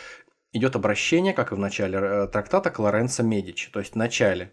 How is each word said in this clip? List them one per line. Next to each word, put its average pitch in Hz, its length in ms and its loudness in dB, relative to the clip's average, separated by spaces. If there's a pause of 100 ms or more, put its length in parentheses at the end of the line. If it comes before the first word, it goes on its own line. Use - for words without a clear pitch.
(520)
идет 131 240 2
обращение, 139 580 2
как 120 180 0
и - 20 -2
в 98 40 -2
начале, 98 400 -2
э, 98 300 0
трактата - 420 0
к - 80 -6
Лоренцо 110 440 0
Медичи. 101 500 -2
То 104 80 -4
есть - 140 -10
в - 20 -10
начале 104 560 0